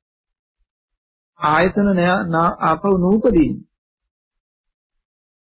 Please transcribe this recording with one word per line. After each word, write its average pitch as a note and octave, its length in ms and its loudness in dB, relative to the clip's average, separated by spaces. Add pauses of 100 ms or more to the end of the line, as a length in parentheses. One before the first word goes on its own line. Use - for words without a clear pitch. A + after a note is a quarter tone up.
(1400)
ආයතන F3+ 480 0
නෑ, F3+ 280 0 (100)
නා-, E3 340 -2
ආපහු E3+ 380 0
නූපදින්නේ. F#3 680 0 (1800)